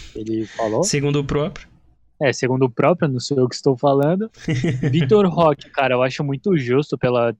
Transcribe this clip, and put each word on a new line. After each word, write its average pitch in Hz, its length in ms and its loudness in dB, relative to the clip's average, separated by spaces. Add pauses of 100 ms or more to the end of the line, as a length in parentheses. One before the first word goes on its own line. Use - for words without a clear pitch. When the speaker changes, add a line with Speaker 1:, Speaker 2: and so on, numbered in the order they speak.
Speaker 1:
<laughs> - 120 -18
Speaker 2:
ele 110 300 -6
falou. 113 360 -2
Speaker 1:
Segundo 147 340 -2
o 143 80 -2
próprio. 147 440 -6 (520)
Speaker 2:
É, 135 120 2
segundo 131 320 0
o 127 60 0
próprio, 151 380 2
não 127 120 -4
sei 139 180 -2
eu 127 100 2
que - 60 -6
estou 135 220 0
falando. 147 580 0
Speaker 1:
<laughs> 147 560 -2
Speaker 2:
Vitor 185 380 4
Roque, 156 420 0
cara, 131 240 0
eu 123 80 2
acho 131 220 -2
muito 143 320 0
justo 135 420 0
pela, 120 420 0